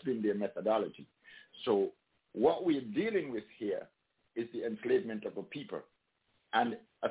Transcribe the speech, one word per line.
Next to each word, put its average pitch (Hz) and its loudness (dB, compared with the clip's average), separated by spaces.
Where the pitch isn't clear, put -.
been 117 -2
their 104 2
methodology. 101 -2
So 98 4
what 160 4
we're 151 2
dealing 151 -2
with 107 -4
here 98 -4
is 117 -2
the 120 -6
enslavement 113 0
of - -8
a 98 -6
people. 104 -10
And 117 2
as - 0